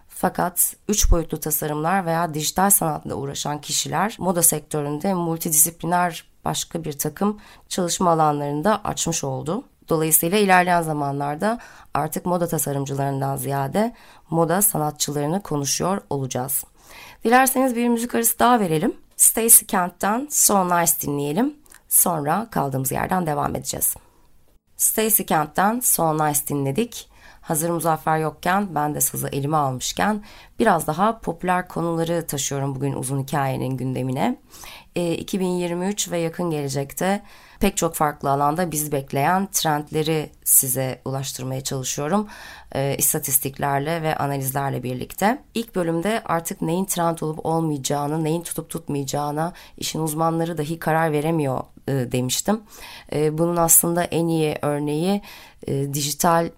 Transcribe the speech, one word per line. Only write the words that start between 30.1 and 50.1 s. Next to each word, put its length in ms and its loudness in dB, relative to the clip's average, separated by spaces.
biraz 280 4
daha 320 2
popüler 500 -2
konuları 580 0
taşıyorum 480 -4
bugün 180 -2
uzun 300 -2
hikayenin 540 -2
gündemine. 600 -2
E, 160 0
iki 280 -4
bin 80 0
yirmi 380 -2
üç 240 -4
ve 80 -2
yakın 320 -2
gelecekte 720 -2
pek 160 2
çok 180 0
farklı 360 0
alanda 400 2
bizi 220 -4
bekleyen 600 0
trendleri 800 0
size 600 2
ulaştırmaya 560 -6
çalışıyorum. 680 -2
E, 240 0
istatistiklerle 1080 -2
ve 140 0
analizlerle 640 -4
birlikte. 600 -2
İlk 220 -4
bölümde 500 0
artık 360 -4
neyin 220 0
trend 340 0
olup 280 -6
olmayacağını, 800 0
neyin 180 0
tutup 280 -10
tutmayacağına 800 -4
işin 240 -6
uzmanları 580 0